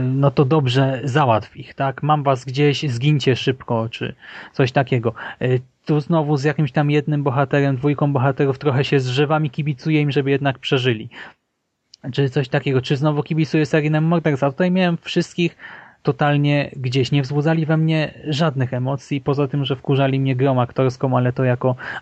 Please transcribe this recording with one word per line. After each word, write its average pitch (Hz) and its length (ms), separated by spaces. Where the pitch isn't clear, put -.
no 135 280
to 143 140
dobrze, 135 580
załatw 123 540
ich, - 160
tak? 135 300
Mam 147 200
was 135 220
gdzieś, 139 440
zgincie 131 460
szybko, 117 540
czy - 260
coś 135 180
takiego. 123 420
E, 123 80
tu 151 140
znowu 151 380
z 131 60
jakimś 151 280
tam 147 200
jednym 147 320
bohaterem, 139 540
dwójką 143 360
bohaterów 135 460
trochę 139 240
się 139 160
zżywam 143 460
i 143 40
kibicuję 151 520
im, 147 100
żeby 135 200
jednak 139 280
przeżyli. 123 500
Czy 139 180
coś 131 200
takiego. 135 320
Czy 135 160
znowu 147 260
kibicuję 156 420
seryjnym 156 380
mordercom? 160 460
A - 20
tutaj 180 200
miałem 180 260
wszystkich - 580
totalnie 147 720
gdzieś. 127 360
Nie 143 100
wzbudzali 147 440
we 156 120
mnie 160 360
żadnych 135 460
emocji, 131 480
poza 143 260
tym, 143 180
że 135 100
wkurzali 135 440
mnie 135 160
grą 131 260
aktorską, 127 560
ale 123 160
to 131 100
jako 127 320